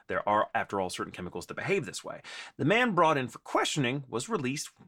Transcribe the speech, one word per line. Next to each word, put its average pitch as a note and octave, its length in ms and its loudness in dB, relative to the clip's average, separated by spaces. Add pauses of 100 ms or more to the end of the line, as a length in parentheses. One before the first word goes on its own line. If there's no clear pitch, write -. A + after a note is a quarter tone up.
There F#2 200 -2
are, G#2 280 4
after G2+ 260 0
all, F2+ 80 0
certain - 220 -6
chemicals F2 340 -8
that - 80 -12
behave C3+ 320 0
this - 180 -10
way. - 200 -10 (340)
The C3+ 80 0
man A3+ 300 4
brought D#3+ 240 6
in B2+ 80 -2
for - 100 -12
questioning C#3 720 0
was A#2 200 -4
released, D3 440 -4 (160)